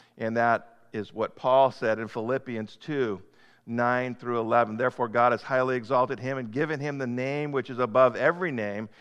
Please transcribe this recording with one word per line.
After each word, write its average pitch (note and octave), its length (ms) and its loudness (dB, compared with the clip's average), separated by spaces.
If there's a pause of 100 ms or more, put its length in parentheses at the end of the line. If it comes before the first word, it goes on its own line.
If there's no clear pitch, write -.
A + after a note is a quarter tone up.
(180)
and A2+ 180 -4
that A#2 400 2 (160)
is G#2 220 -8
what G#2+ 200 -4
Paul C3 360 4
said A2 280 -2
in A2+ 100 -6
Philippians A#2 680 -6
two, A#2+ 460 -4 (440)
nine A#2+ 480 0
through A#2+ 240 -6
eleven. A2+ 380 2
"Therefore B2 320 -2
God A#2+ 240 4
has A2+ 80 0
highly C3 360 0
exalted B2 440 0
him C3 160 -6
and A#2+ 160 -8
given D3+ 260 -2
him C#3+ 200 -6
the C3+ 80 -4
name C3+ 460 -4
which C3+ 180 -2
is A#2+ 80 -8
above B2 380 4
every E3 360 0
name, G#2+ 380 -4 (100)